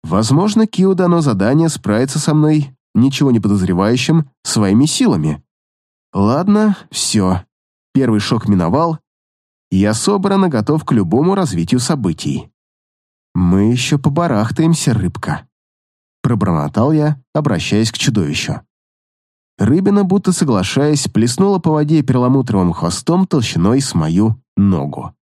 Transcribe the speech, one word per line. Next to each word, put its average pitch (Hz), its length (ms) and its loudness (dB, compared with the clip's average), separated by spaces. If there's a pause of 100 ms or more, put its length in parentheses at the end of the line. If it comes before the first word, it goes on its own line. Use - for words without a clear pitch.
Возможно, 151 640 2
Кио 190 280 0
дано 170 260 2
задание 139 480 2
справиться 131 500 -2
со 151 160 -2
мной, 151 420 0 (180)
ничего 135 360 2
не 117 100 2
подозревающим, 101 880 0 (120)
своими 110 440 2
силами. 85 560 -2 (720)
Ладно, 185 640 2 (140)
всё. - 540 -2 (500)
Первый 117 260 2
шок 120 280 -4
миновал. 110 500 0 (720)
Я 104 240 0
собран 196 520 0
и - 20 0
готов 147 360 -2
к - 80 -4
любому 120 420 0
развитию 120 460 -2
событий. 95 720 -4 (840)
«Мы 95 380 2
ещё 127 260 0
побарахтаемся, 147 960 0
рыбка», 90 540 -4 (760)
пробормотал 98 680 -2
я, 151 280 0 (140)
обращаясь 113 580 -2
к - 60 -14
чудовищу. - 640 -4 (960)
Рыбина, 196 460 2
будто 185 280 0
соглашаясь, 139 760 0
плеснула 185 500 0
по 165 120 -2
воде 151 320 2
перламутровым 123 720 2
хвостом 160 540 -2
толщиной 113 540 0
с - 140 -6
мою 90 460 0 (160)
ногу. 73 580 -2 (120)